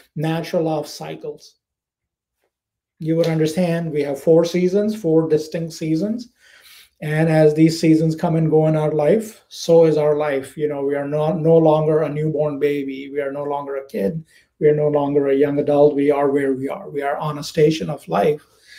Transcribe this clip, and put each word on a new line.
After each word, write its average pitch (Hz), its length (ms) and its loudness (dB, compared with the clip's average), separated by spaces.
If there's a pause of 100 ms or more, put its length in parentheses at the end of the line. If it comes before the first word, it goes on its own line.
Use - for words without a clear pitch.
(160)
natural 160 480 -4
law 156 160 -4
of 151 80 -10
cycles. 156 680 -14 (1400)
You 160 180 -2
would 165 120 0
understand 165 640 -2
we 143 120 -2
have 143 180 -6
four 165 240 4
seasons, 185 560 0
four 160 280 2
distinct 160 440 -4
seasons. 175 580 -4 (720)
And 156 280 0
as 156 240 6
these 160 260 4
seasons 160 340 2
come 160 220 -2
and 160 140 0
go 156 160 4
in 156 100 2
our 151 160 -2
life, 156 560 0
so 165 380 4
is 151 100 2
our 151 220 2
life. 139 400 -4
You 151 100 -2
know, 143 160 -6
we 139 100 -2
are 143 140 -4
not, 151 320 -2
no 160 160 4
longer 156 460 4
a 147 80 -4
newborn 151 480 -4
baby. 139 520 -4
We 143 120 -6
are 139 100 -6
no 143 100 -8
longer 143 340 -6
a 131 100 -10
kid. 160 360 -4 (360)
We 151 100 4
are 151 80 4
no 151 120 0
longer 143 400 0
a 139 60 2
young 143 240 2
adult. 147 360 4
We 143 160 2
are 143 200 2
where 139 220 0
we 131 160 -6
are. - 220 -10
We 143 100 -8
are 143 160 -4
on 151 220 -6
a 147 40 -10
station 160 460 0
of 143 180 -10
life, 160 380 -2 (340)